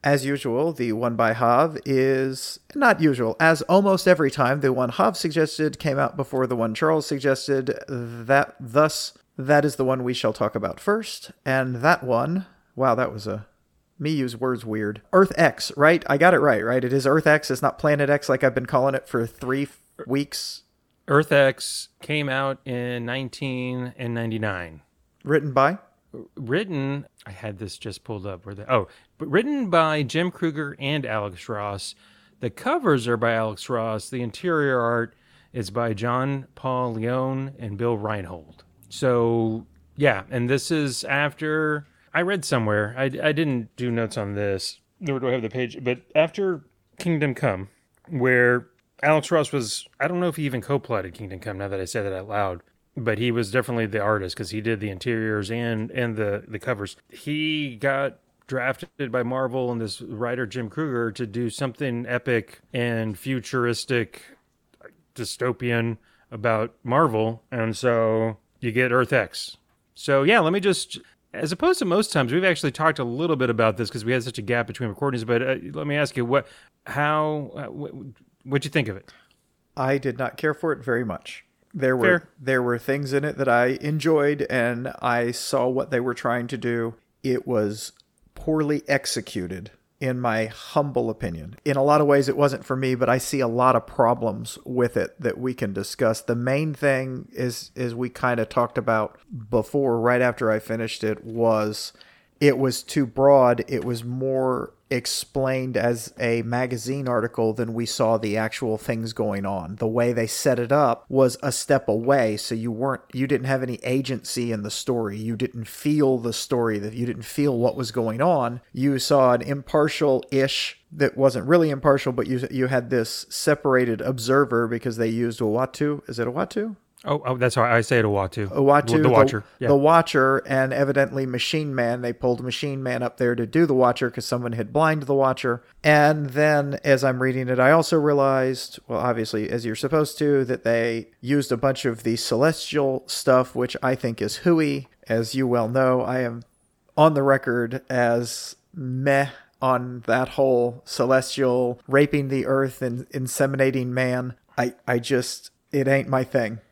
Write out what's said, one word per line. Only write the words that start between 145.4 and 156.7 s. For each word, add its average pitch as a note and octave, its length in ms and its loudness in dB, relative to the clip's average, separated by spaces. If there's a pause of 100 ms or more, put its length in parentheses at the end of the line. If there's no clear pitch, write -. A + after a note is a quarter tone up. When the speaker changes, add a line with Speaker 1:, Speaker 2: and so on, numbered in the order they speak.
Speaker 1:
well A#2+ 220 0
know, B2+ 320 2
I B2+ 180 -2
am A#2+ 240 -6 (520)
on D#3 200 6
the C#3 80 2
record B2+ 640 2
as A#2+ 680 0 (200)
meh C#3 540 0 (300)
on B2 460 -2
that B2+ 240 2
whole B2 560 2
Celestial B2+ 1040 0
raping C#3+ 400 4
the C3+ 180 -2
earth C3+ 380 0
and B2 260 -4
inseminating C3+ 800 0
man. B2+ 480 -2 (200)
I, B2 200 -2 (120)
I B2 120 0
just, B2 500 -2 (220)
it C3+ 160 0
ain't C3+ 200 2
my C3 160 0
thing. A#2 360 -2 (120)